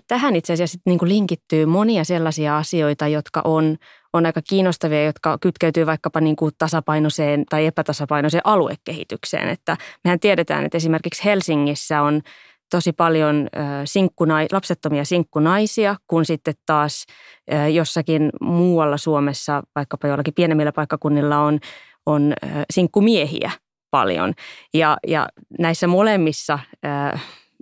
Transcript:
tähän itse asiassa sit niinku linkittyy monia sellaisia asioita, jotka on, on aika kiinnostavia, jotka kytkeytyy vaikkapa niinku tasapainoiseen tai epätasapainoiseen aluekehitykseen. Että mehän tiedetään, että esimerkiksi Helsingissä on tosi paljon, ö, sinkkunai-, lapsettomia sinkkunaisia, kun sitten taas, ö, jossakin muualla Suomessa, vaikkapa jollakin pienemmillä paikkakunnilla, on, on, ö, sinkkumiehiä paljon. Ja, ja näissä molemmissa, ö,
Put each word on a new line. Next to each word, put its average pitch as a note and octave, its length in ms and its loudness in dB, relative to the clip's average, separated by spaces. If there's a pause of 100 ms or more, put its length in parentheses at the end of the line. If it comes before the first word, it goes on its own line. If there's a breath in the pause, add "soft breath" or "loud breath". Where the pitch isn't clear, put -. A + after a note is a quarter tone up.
tähän B3 280 0
itse E3+ 180 -2
asiassa E3 180 -2
sit F3+ 140 -14
niinku F3+ 220 2
linkittyy F3 580 0
monia F#3+ 380 2
sellaisia D#3 540 -2
asioita, D3+ 500 -2
jotka D3+ 380 -2
on, D#3 320 2 (360 soft breath)
on E3+ 120 2
aika D#3+ 240 -2
kiinnostavia, E3+ 560 0
jotka D3+ 320 -2
kytkeytyy E3 480 0
vaikkapa D#3+ 360 -2
niinku D#3 360 2
tasapainoiseen D3+ 920 0
tai D#3 160 0
epätasapainoiseen D3+ 800 0
aluekehitykseen. - 1040 -2
Että E3 280 -6 (260 loud breath)
mehän F3 160 2
tiedetään, E3 460 0
että D#3 120 -4
esimerkiksi D#3+ 480 -2
Helsingissä D3+ 760 0
on D3 200 2 (500 loud breath)
tosi F3 220 0
paljon, D#3 640 2
ö, - 40 -6 (260)
sinkkunai-, D#3+ 680 2
lapsettomia D3+ 540 -2
sinkkunaisia, F#3+ 880 0 (120)
kun E3 180 2
sitten D#3 280 -4 (120)
taas, D3+ 400 0 (480 loud breath)
ö, D3 140 0
jossakin D#3 600 0 (120)
muualla E3+ 560 2
Suomessa, C#3+ 680 -2 (120)
vaikkapa C#3+ 320 -4
jollakin C#3+ 260 -2
pienemmillä D#3 380 2
paikkakunnilla, D3 680 0
on, D3 200 2 (460 loud breath)
on, D3 280 2 (100)
ö, - 40 -8 (260)
sinkkumiehiä F#3 800 2 (400)
paljon. F#2+ 420 0 (400 loud breath)
Ja, D#3 240 2 (100)
ja D#3 200 0 (320)
näissä E3 280 0
molemmissa, F3 720 2 (540)
ö, - 40 -6 (440 loud breath)